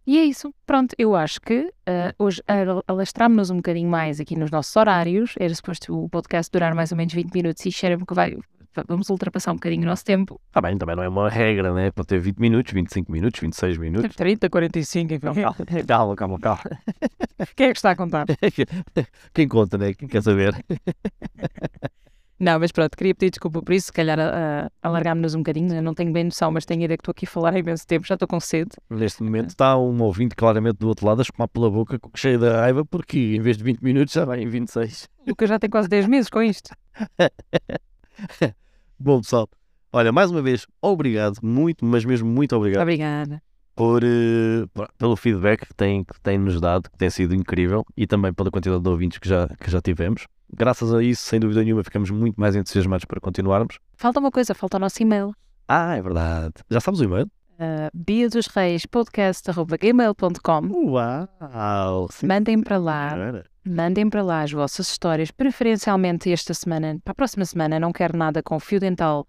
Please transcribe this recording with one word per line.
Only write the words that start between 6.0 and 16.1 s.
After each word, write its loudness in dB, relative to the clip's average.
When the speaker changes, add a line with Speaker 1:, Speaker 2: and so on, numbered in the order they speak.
Speaker 1:
o -8
podcast -4
durar 2
mais -2
ou -4
menos -2
vinte -4
minutos -2
e -4
cheira-me -2
que -6
vai, 0
va-, -8
vamos -2
ultrapassar -2
um -2
bocadinho -2
o 0
nosso -2
tempo. 0
Speaker 2:
Tá 2
bem, 0
também -2
não -2
é -2
uma 0
regra, 2
né? 0
Pode -6
ter 2
vinte -2
minutos, 2
vinte 0
e -16
cinco -4
minutos, -2
vinte -4
e -12
seis -2
minutos. -2
Speaker 1:
Trinta, 0
quarenta 0
e -4
cinco, -4
enfim. -6
Speaker 2:
<laughs> -4
Calma, 2